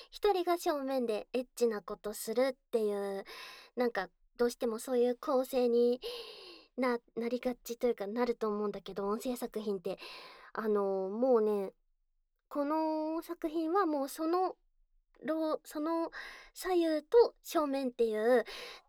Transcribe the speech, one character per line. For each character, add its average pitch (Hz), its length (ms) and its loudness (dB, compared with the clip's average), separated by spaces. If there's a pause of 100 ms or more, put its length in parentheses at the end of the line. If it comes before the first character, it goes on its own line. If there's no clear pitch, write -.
(120)
一 - 200 0
人 370 120 2
が 349 140 2
正 302 260 -2
面 262 220 0
で 214 280 -2
エ 247 60 0
ッ 247 160 -4
チ 240 120 2
な 214 140 -2
こ 208 140 -8
と 208 180 -8
す - 200 -6
る 254 200 4
っ - 20 -20 (160)
て 233 80 2
い 208 140 0
う、 196 320 -4 (500)
な 247 120 2
ん 233 40 -2
か 185 180 -4 (280)
ど 240 80 2
う 240 60 2
し - 40 -10
て 247 120 -2
も 226 120 -2
そ 262 140 -6
う 247 60 4
い 240 100 4
う 247 60 0
構 262 300 0
成 247 240 2
に 240 320 4 (760)
な、 247 220 0 (160)
な 233 140 -4
り 240 100 -2
が 247 160 -2
ち - 220 -12
と 247 100 0
い 240 40 4
う 220 40 -2
か、 196 100 -8
な 226 180 -2
る 233 120 0
と 220 120 -2
思 208 180 0
う - 20 0
ん 202 40 -2
だ 196 100 -8
け 190 120 -12
ど、 196 140 -4
音 214 140 0
声 247 140 -2
作 226 240 -6
品 208 180 -2
っ - 20 -8
て。 190 180 -6 (560)
あ 220 140 -4
の、 196 420 2
も 240 260 4
う 220 60 6
ね、 208 300 0 (800)
こ 285 160 -2
の 311 560 -2
作 339 260 -6
品 320 240 -2
は 392 140 4
も 294 200 0
う 285 40 -6
そ 320 160 -6
の、 359 300 0 (680)
ロ-、 311 400 -2
そ - 160 -10
の 330 320 -2 (420)
左 - 220 -6
右 330 100 4 (180)
と - 400 6
正 311 240 0
面 269 220 0
っ - 20 -6
て 233 140 2
い 214 120 0
う 226 260 6 (460)